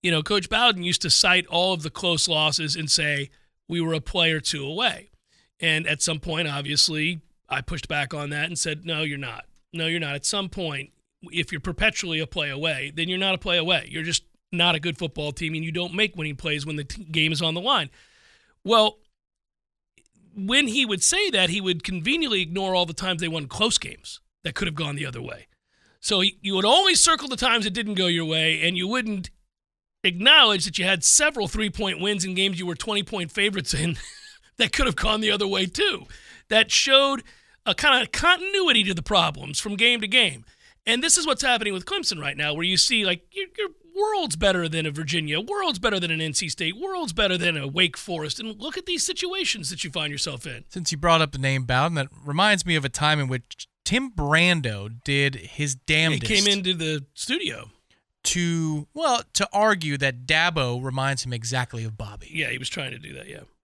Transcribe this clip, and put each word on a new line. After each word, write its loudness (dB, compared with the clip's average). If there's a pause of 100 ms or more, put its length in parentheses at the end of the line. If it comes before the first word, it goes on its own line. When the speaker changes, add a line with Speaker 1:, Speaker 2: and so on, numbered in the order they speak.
Speaker 1:
You 2
know, 2
Coach 0
Bowden 2
used 0
to -2
cite 4
all 2
of -4
the -6
close -2
losses 0
and -4
say, 0 (400)
"We -2
were 0
a -2
play 2
or 0
two -4
away." -4 (500)
And 0
at -2
some -2
point, -4
obviously, 0 (260)
I -2
pushed -8
back -4
on -6
that -4
and -6
said, -4
"No, -4
you're -4
not. -10 (260)
No, -6
you're -2
not. -4
At -8
some -2
point, -6 (420)
if -2
you're -6
perpetually -2
a -4
play -4
away, -4
then -2
you're -4
not 0
a -6
play 0
away. 0
You're -6
just -2 (280)
not 2
a -2
good -4
football -4
team, -6
and -6
you -6
don't -6
make 0
winning -6
plays -4
when -6
the -4
t-, -12
game 2
is -2
on 0
the -4
line." 0 (720)
Well, 4 (1400)
when 4
he 2
would 0
say 2
that, 2
he -2
would -2
conveniently 0
ignore -2
all 4
the -8
times -4
they -2
won -4
close 0
games -8 (240)
that -6
could -2
have -4
gone -4
the -6
other -8
way. -12 (520)
So 0
he, 2
you -2
would 4
only 6
circle 4
the -6
times 2
it -2
didn't -4
go 2
your 0
way, 2
and 2
you -2
wouldn't -2 (760)
acknowledge 6
that -4
you 0
had 0
several 4
three-point -2
wins 0
in -4
games 2
you -4
were -4
twenty-point -4
favorites 0
in 0 (300)
<laughs> -20
that 2
could 2
have 0
gone 0
the 0
other 0
way, 0
too. -2 (440)
That 4
showed 4 (420)
a 2
kind 4
of -4
continuity 4
to 0
the -4
problems 0
from -6
game 4
to -4
game. 2 (400)
And 2
this 4
is 0
what's 0
happening 0
with -6
Clemson -4
right -6
now, -2
where -4
you 2
see, 4
like, -2
you're, -6
you're -4 (260)
worlds 0
better 2
than -2
a -4
Virginia, -2
worlds -4
better 0
than -4
an -2
N -4
C -2
State, -4
worlds -4
better 2
than 0
a -6
Wake 2
Forest. -6
And -12
look -8
at -14
these -2
situations -4
that -8
you -8
find -6
yourself -6
in. -14
Speaker 2:
Since -6
you -4
brought 6
up 0
the -8
name 2
Bowden, 2
that -2 (180)
reminds 2
me 2
of 2
a -2
time 2
in 0
which -6 (180)
Tim 0
Brando 2 (140)
did 2
his -6
Speaker 1:
He -8
Speaker 2:
damnedest 2
Speaker 1:
came 4
into 0
the -4
studio. -6 (540)
Speaker 2:
to, 0
well, 0 (100)
to 0
argue 2
that -2
Dabo 2
reminds -2
him -6
exactly -4
of -6
Bobby. -12
Speaker 1:
Yeah, -2
he -6
was -8
trying -8
to -14
do -14
that, -14
yeah. -14 (220)